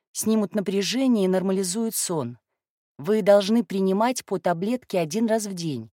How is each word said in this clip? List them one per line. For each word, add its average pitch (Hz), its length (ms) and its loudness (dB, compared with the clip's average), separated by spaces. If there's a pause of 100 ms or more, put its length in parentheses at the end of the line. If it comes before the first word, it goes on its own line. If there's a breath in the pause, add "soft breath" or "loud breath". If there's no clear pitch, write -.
(120)
снимут 220 420 -2
напряжение 202 680 0
и 185 40 2
нормализуют 190 680 -2
сон. 127 440 -4 (600)
Вы 208 240 0
должны 202 420 4
принимать 196 600 0
по 190 140 -4
таблетке 190 600 -2
один 175 280 0
раз 214 200 0
в 196 80 -8
день. 147 420 -6